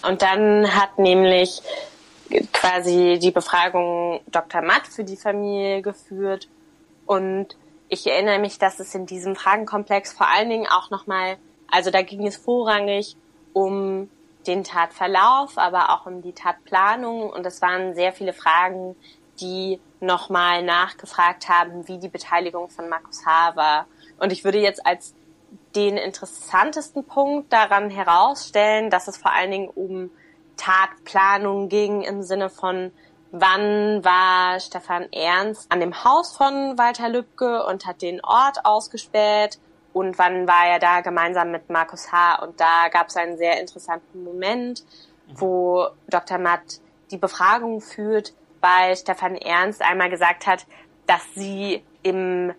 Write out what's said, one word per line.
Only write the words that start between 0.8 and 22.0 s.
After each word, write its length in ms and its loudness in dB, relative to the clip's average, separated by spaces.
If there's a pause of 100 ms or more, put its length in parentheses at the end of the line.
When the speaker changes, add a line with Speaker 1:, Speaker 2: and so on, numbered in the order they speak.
Speaker 1:
nämlich 640 4 (880)
quasi 640 2
die 120 4
Befragung 960 0
Doktor 340 -2
Matt 260 2
für 180 -10
die 120 -12
Familie 640 -4
geführt 680 -8 (580)
und 500 -2 (320)
ich 180 -6
erinnere 320 2
mich, 200 -4
dass 220 0
es 140 -14
in 120 -8
diesem 280 -8
Fragenkomplex 800 -2
vor 160 0
allen 220 2
Dingen 160 -2
auch 240 0
nochmal, 480 -6 (320)
also 200 2
da 120 2
ging 240 -6
es 100 -6
vorrangig 800 -2 (380)
um 560 -2 (380)
den 140 -2
Tatverlauf, 920 0
aber 340 0
auch 160 -2
um 160 -14
die 100 -14
Tatplanung 960 -2
und 160 -10
es 160 -10
waren 320 -2
sehr 180 0
viele 200 -8
Fragen, 600 0 (460)
die 400 -6 (180)
nochmal 640 0
nachgefragt 840 0
haben, 400 0
wie 100 -12
die 100 -12